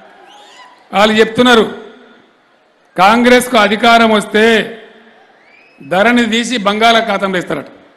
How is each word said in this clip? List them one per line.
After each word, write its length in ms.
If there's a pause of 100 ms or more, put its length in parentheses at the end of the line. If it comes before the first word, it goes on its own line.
(920)
వాళ్ళు 220
చెప్తున్నారు, 600 (1200)
"కాంగ్రెస్కు 580
అధికారం 540
వస్తే 680 (1040)
ధరణి 440
తీసి 320
బంగాళాఖాతంలో 800
ఇస్తారట." 280 (300)